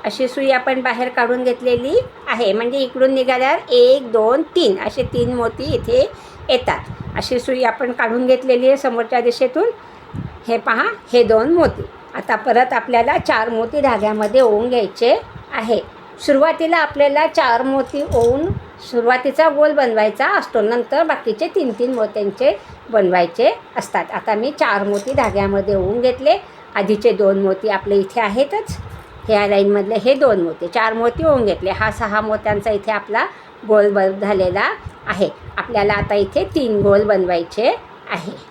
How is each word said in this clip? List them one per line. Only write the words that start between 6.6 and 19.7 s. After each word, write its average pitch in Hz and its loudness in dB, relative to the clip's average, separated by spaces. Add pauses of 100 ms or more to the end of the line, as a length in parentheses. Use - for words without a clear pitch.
अशी 240 -4
सुई 254 -2
आपण 233 -2
काढून 240 -2
घेतलेली 254 2
आहे 269 6
समोरच्या 240 -2
दिशेतून. 254 0 (760)
हे 226 0
पहा, 233 0 (300)
हे 240 6
दोन 220 4
मोती. 320 2 (340)
आता - -2
परत 247 2
आपल्याला 240 0
चार 233 0
मोती 233 -2
धाग्यामध्ये 214 2
ओवून 226 2
घ्यायचे 240 0 (360)
आहे. 226 -2 (460)
सुरुवातीला 320 2
आपल्याला 294 2
चार 262 2
मोती 269 -2 (140)
ओवून 262 2 (400)
सुरुवातीचा 254 2
गोल 294 4